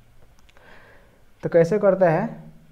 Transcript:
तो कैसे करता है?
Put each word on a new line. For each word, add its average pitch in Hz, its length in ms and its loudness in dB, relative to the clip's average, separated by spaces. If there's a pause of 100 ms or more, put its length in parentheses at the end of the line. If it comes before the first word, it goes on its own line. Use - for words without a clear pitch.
(1400)
तो 160 60 -10
कैसे 170 300 2
करता 185 320 2
है? 190 180 -2 (440)